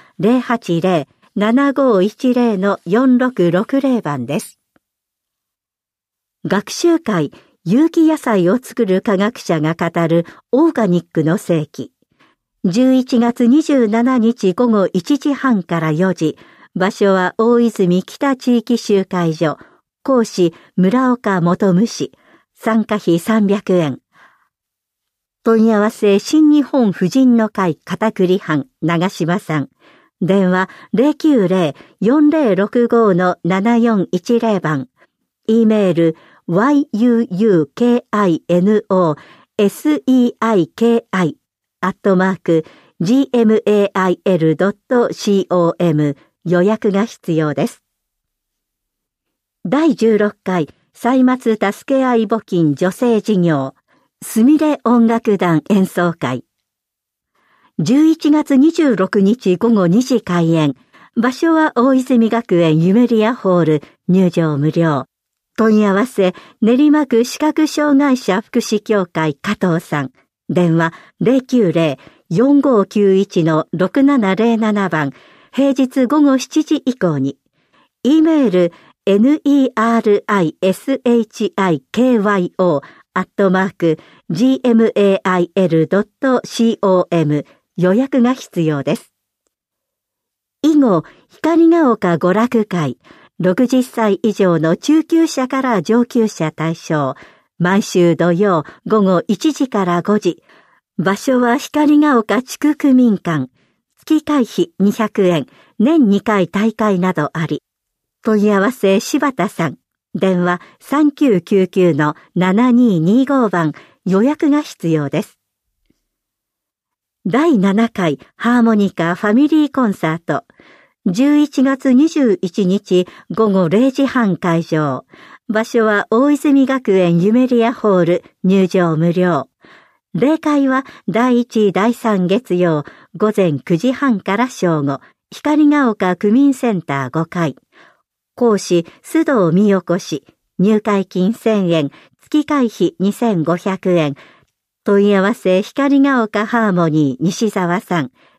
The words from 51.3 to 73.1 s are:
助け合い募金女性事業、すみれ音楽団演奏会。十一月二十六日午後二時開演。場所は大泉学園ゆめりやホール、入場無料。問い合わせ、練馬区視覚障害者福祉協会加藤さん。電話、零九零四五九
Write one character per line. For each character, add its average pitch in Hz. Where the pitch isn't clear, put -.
助 202
け 269
合 247
い 226
募 220
金 160
女 180
性 226
事 214
業、 147
す -
み 294
れ 302
音 233
楽 226
団 170
演 196
奏 175
会。 127
十 254
一 320
月 302
二 311
十 285
六 190
日 196
午 226
後 196
二 202
時 247
開 170
演。 147
場 247
所 330
は 311
大 262
泉 247
学 226
園 160
ゆ 185
め 240
り 226
や 220
ホ 185
ー 165
ル、 156
入 180
場 160
無 151
料。 156
問 220
い 214
合 196
わ 208
せ、 185
練 254
馬 302
区 233
視 -
覚 311
障 294
害 277
者 202
福 -
祉 214
協 202
会 160
加 202
藤 170
さ 147
ん。 127
電 165
話、 165
零 254
九 226
零 160
四 269
五 240
九 196